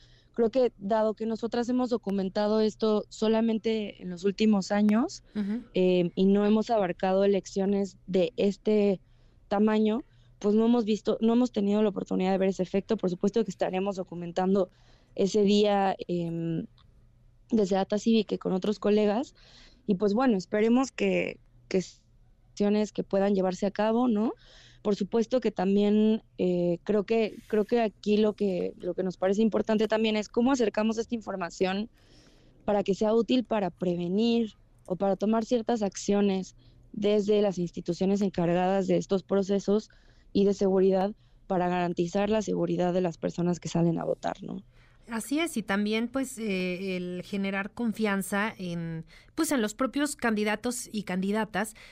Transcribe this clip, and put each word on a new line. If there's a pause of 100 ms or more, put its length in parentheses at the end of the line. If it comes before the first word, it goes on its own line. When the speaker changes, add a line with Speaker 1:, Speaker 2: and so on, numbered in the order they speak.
(340)
Speaker 1:
Creo
que
dado
que
nosotras
hemos
documentado
esto
solamente
en
los
últimos
años, (120)
Speaker 2:
Ujú. (120)
Speaker 1:
eh,
y
no
hemos
abarcado
elecciones (100)
de
este (480)
tamaño, (340)
pues
no
hemos
visto,
no
hemos
tenido
la
oportunidad
de
ver
ese
efecto.
Por
supuesto
que
estaremos
documentando (440)
ese
día, (100)
em, (840)
desde
Data
Cívica
y
con
otros
colegas. (520)
Y
pues
bueno,
esperemos
que, (280)
que (720)
acciones
que
puedan
llevarse
a
cabo,
¿no? (480)
Por
supuesto
que
también, (160)
eh,
creo
que,
creo
que
aquí
lo
que,
lo
que
nos
parece
importante
también
es
cómo
acercamos
esta
información (720)
para
que
sea
útil
para
prevenir (340)
o
para
tomar
ciertas
acciones (360)
desde
las
instituciones
encargadas
de
estos
procesos (420)
y
de
seguridad (320)
para
garantizar
la
seguridad
de
las
personas
que
salen
a
votar,
¿no? (460)
Speaker 2:
Así
es,
y
también,
pues,
eh,
el
generar
confianza
en, (280)
pues,
en
los
propios
candidatos
y
candidatas, (200)